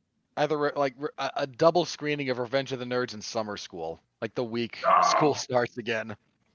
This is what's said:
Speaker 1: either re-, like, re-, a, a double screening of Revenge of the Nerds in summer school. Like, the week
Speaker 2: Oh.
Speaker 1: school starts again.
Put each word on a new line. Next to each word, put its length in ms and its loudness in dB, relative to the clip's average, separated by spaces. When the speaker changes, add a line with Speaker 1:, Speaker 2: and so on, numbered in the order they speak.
Speaker 1:
either 180 0
re-, 180 0
like, 220 0
re-, 120 -6
a, 180 -4
a 100 -2
double 380 4
screening 460 -4
of 80 0
Revenge 340 -2
of 60 -2
the 80 -6
Nerds 260 -2
in 80 -12
summer 380 -4
school. 420 -8
Like, 120 -6
the 100 -2
week 420 -4
Speaker 2:
Oh. 240 6
Speaker 1:
school 240 4
starts 420 0
again. 400 -4